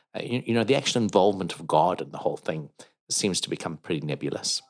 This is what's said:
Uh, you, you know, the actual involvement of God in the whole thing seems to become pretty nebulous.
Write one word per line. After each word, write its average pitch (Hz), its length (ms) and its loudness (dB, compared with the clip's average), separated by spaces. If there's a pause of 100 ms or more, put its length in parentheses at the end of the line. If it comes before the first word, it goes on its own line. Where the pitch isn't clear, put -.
(160)
Uh, - 80 -6
you, 123 240 -4
you 117 60 2
know, 113 100 4
the 127 120 2
actual - 260 0
involvement 95 520 4
of - 140 -12
God 82 340 4
in 71 100 -8
the 78 80 -12
whole - 180 -2
thing 80 320 -6 (420)
seems 92 300 0
to - 80 -6
become 78 280 -6
pretty 76 280 -4
nebulous. - 640 -4